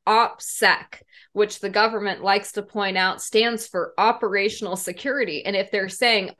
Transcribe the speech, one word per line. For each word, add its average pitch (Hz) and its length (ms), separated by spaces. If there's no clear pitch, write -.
opsec, - 960
which 208 280
the 202 100
government 208 540
likes 202 260
to 208 100
point 202 360
out 185 260
stands 226 460
for - 280
operational 202 760
security. 190 720
And 202 100
if 190 160
they're 196 180
saying 208 520